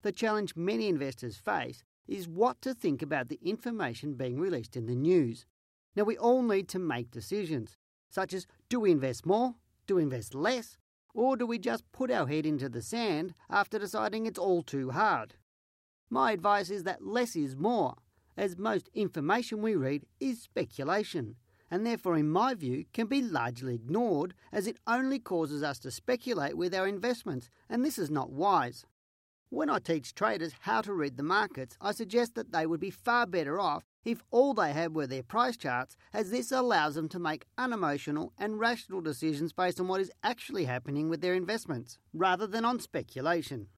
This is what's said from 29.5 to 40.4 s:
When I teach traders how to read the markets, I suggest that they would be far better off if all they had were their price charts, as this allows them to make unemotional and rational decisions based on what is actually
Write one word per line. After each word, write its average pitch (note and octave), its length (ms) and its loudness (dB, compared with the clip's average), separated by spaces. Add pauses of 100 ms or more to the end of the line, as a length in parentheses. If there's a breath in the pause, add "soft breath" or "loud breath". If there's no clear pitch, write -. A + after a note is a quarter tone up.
When D4 160 0
I G#3+ 120 2
teach D#3 340 -2
traders F#3+ 460 0
how A3 220 2
to G#3 100 -4
read D3 240 -2
the C3+ 80 -4
markets, G3+ 560 0
I G3 100 -2
suggest A3+ 460 0
that A3+ 160 -8
they D#3+ 140 2
would E3 120 0
be F#3+ 120 -4
far A#3+ 360 2
better E3+ 320 0
off D#3+ 240 0 (220)
if A#3 260 -2
all C4 240 6
they D#3+ 180 2
had D#3+ 220 0
were D3 140 0
their C3 160 -6
price A#3 320 2
charts, B2+ 400 -2 (180 soft breath)
as G#3 160 0
this A#3+ 220 -2
allows G#3 420 4
them D#3+ 140 -2
to F#3 100 -8
make D#3+ 260 -4 (140)
unemotional E3 800 -2
and G#3+ 220 -4
rational A3+ 400 -2
decisions D#3 520 -2
based F3+ 280 0
on F#3 80 0
what F#3+ 120 0
is F#3+ 120 -4 (100)
actually A3 440 -2